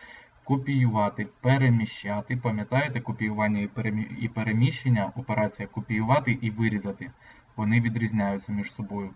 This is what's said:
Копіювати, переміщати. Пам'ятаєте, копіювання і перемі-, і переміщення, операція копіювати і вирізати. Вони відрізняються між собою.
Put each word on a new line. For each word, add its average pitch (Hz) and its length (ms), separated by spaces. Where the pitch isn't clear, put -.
Копіювати, 123 840
переміщати. 117 960
Пам'ятаєте, 123 640
копіювання 107 600
і 101 60
перемі-, 107 540
і 117 80
переміщення, 110 880
операція 107 520
копіювати 110 720
і 110 100
вирізати. 104 600
Вони 110 240
відрізняються 107 720
між 101 200
собою. 101 440